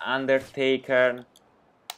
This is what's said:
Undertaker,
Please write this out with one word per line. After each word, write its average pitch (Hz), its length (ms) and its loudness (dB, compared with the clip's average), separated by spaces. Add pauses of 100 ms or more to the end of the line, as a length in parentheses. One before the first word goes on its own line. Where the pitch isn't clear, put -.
Undertaker, 131 1160 0 (720)